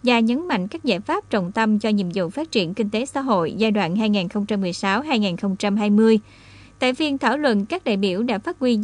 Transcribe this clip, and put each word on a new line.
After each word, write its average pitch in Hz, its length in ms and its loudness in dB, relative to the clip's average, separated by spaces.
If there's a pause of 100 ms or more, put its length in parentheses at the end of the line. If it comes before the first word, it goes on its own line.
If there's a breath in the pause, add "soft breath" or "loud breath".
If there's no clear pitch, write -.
và 240 180 4
nhấn 247 280 0
mạnh 196 200 -2
các 330 160 -10
giải 208 160 0
pháp 349 300 -4
trọng 190 220 -2
tâm 220 260 2
cho 220 100 -2
nhiệm 202 260 0
vụ 175 160 -2
phát 302 200 -6
triển 185 240 0
kinh 208 160 -2
tế 220 160 -2
xã 269 140 -6
hội 208 380 0
giai 220 120 2
đoạn 196 260 0
hai 220 120 0
nghìn 202 200 0
không 208 180 -4
trăm 208 140 -2
mười 180 120 -2
sáu 196 300 -2
hai 302 160 -2
nghìn 196 180 0
không 190 200 -2
trăm 208 200 0
hai 208 140 2
mươi. 220 280 6 (600 loud breath)
Tại 254 160 0
phiên 285 240 -2
thảo 269 200 0
luận, 226 280 2
các 359 180 -6
đại 214 120 0
biểu 196 260 0
đã 240 160 -2
phát 339 220 -6
huy 247 240 2